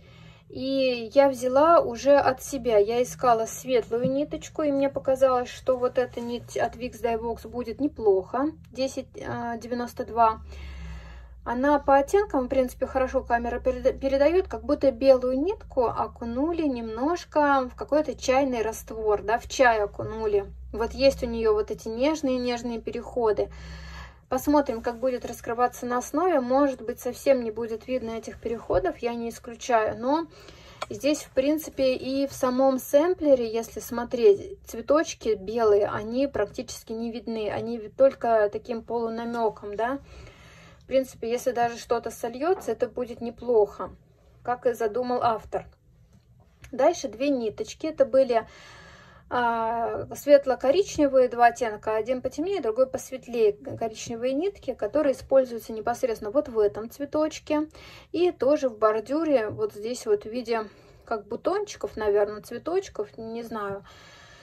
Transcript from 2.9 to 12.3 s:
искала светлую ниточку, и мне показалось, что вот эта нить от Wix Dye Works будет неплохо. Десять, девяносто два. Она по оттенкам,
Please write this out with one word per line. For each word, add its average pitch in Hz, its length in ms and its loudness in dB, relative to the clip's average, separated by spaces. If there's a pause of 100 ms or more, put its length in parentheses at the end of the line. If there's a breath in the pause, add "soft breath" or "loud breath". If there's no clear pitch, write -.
искала 233 420 2
светлую 247 640 -2
ниточку, 302 540 -4
и 294 80 2
мне 277 180 2
показалось, 262 600 2
что - 280 -2
вот 247 200 -2
эта 254 240 -2
нить 233 360 -8
от 233 180 -2
Wix 247 260 -10
Dye 233 180 0
Works 226 280 -8
будет 233 340 -8
неплохо. 240 720 0 (200)
Десять, 262 420 -6
девяносто 233 920 -8
два. 220 360 2 (1040 loud breath)
Она 285 360 2
по 277 180 6
оттенкам, 294 480 2